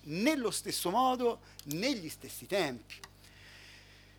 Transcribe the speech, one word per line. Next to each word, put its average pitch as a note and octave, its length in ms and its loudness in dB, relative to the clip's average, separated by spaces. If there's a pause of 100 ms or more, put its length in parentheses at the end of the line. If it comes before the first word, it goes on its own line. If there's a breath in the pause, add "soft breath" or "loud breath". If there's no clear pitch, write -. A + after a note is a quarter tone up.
nello A3 500 2
stesso - 380 -2
modo, B3 500 2 (240 loud breath)
negli G3+ 440 -2
stessi - 380 -12
tempi. D3 480 -2 (1200 loud breath)